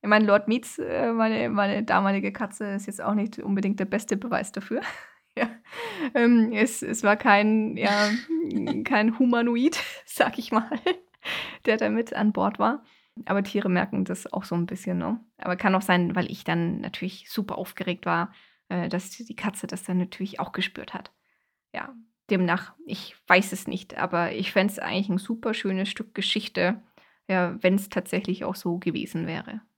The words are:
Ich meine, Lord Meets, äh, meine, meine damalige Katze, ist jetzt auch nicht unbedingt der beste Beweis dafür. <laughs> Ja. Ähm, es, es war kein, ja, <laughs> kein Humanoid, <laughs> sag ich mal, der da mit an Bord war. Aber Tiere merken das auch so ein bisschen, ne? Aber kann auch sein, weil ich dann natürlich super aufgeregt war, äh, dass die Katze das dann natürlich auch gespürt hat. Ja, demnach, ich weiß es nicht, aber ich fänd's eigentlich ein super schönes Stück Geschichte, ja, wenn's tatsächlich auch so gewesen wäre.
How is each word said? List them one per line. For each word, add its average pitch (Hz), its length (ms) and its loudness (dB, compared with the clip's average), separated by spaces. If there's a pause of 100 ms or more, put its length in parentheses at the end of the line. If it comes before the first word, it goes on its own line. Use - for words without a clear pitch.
Ich 208 80 -4
meine, 214 180 6
Lord 208 200 6
Meets, 226 320 0
äh, - 340 0
meine, 226 360 2
meine 208 340 2
damalige 196 500 2
Katze, 208 340 -6
ist 196 200 -6
jetzt - 140 -10
auch 208 140 0
nicht 202 260 -2
unbedingt 196 400 0
der 190 40 0
beste 196 320 -2
Beweis 226 360 -4
dafür. 196 340 -6
<laughs> - 40 -8 (460)
Ja. 233 120 0 (640)
Ähm, 233 380 6
es, 220 300 0
es 226 220 -4
war 208 100 6
kein, 214 640 4
ja, 208 320 2 (340)
<laughs> 220 420 -2
kein 226 360 2
Humanoid, 240 580 4 (140)
<laughs> - 120 -18
sag - 320 0
ich - 140 -8
mal, 220 180 2 (960)
der - 120 4
da 220 140 2
mit 226 220 0
an 208 200 2
Bord 196 260 0
war. 226 240 2 (420)
Aber 202 200 0
Tiere 202 240 0
merken 190 360 2
das - 280 -6
auch 190 100 -6
so - 140 -4
ein 170 100 0
bisschen, 185 320 -4
ne? 190 220 -2 (160)
Aber - 180 -4
kann 190 220 2
auch 190 60 2
sein, 180 340 2
weil 180 120 0
ich - 140 -8
dann 170 380 0
natürlich - 500 -8
super 202 260 -4
aufgeregt 180 480 -6
war, 170 280 0 (360)
äh, 175 200 -2
dass 175 220 -4
die - 260 -14
Katze - 320 -6
das - 160 -8
dann 185 140 0
natürlich 185 420 -4
auch 190 100 -4
gespürt - 420 -6
hat. - 200 -12 (600)
Ja, - 220 -8 (360)
demnach, 185 440 2 (100)
ich - 300 -10 (140)
weiß 190 240 6
es - 160 -8
nicht, - 280 -8
aber - 360 0
ich - 180 -4
fänd's 202 300 2
eigentlich 196 280 -4
ein 185 100 0
super 226 360 -4
schönes 190 340 -2
Stück - 280 -10
Geschichte, 196 680 -2 (460)
ja, 180 340 0
wenn's 196 280 4
tatsächlich 185 540 -4
auch 196 120 -4
so 175 220 -4
gewesen 165 500 -4
wäre. 170 320 -8 (180)